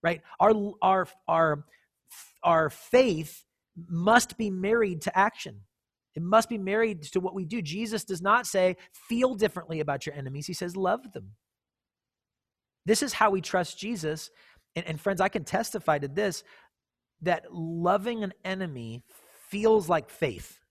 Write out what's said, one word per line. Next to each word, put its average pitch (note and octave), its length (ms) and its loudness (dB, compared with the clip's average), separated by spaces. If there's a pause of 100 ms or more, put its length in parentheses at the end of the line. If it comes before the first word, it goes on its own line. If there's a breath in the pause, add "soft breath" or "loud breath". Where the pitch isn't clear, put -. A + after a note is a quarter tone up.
right? E3+ 200 -2 (180 loud breath)
Our, G#3+ 140 8 (260)
our, F#3 280 4 (180)
our, D#3+ 400 2 (760 soft breath)
our D#3+ 280 4
faith F#3+ 760 2 (320)
must F3 600 2
be A3 100 -2
married F#3+ 540 0
to - 140 -2
action. E3+ 480 0 (500)
It D#3 80 -8
must A3 260 2
be A#3 100 -6
married G3 440 -2
to F#3 180 -2
what F3+ 140 -6
we F#3+ 100 -4
do. G#3 160 -6
Jesus G#3 440 -6
does F3 180 -8
not A3 240 4
say, F#3 300 2 (160 loud breath)
"Feel B3 420 0
differently F3+ 460 -2
about C#3+ 260 -4
your C#3+ 80 -10
enemies." C#3 320 -10
He F#3 80 -8
says, F3 220 -8
"Love G3+ 360 -2
them." G2+ 200 -16 (1500)
This A3 160 2
is C#4 100 -4
how A3 180 4
we F#3+ 120 -2
trust - 360 -4
Jesus. D#3+ 520 -6 (440 soft breath)
And, E3+ 120 -6
and D#3 140 -6
friends, F#3+ 200 -2
I F#3+ 80 4
can F#3 160 -4
testify F3+ 540 0
to C#3+ 100 -4
this, F#3 340 -4 (800 soft breath)
that E3+ 300 -2
loving F3+ 680 -2
an F#3 100 -6 (120)
enemy C#3 580 -8 (460)
feels G#3 400 4
like E3 220 0
faith. - 500 -6 (100)